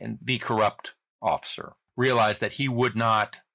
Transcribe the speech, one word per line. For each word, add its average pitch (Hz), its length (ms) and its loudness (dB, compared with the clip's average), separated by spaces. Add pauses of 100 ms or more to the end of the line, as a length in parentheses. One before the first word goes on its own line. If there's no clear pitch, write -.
And 113 200 -8
the 123 180 -2
corrupt - 560 0 (280)
officer - 520 -4 (220)
realized 120 440 2
that 104 140 -4
he 139 140 -2
would 120 280 0
not 113 420 0 (160)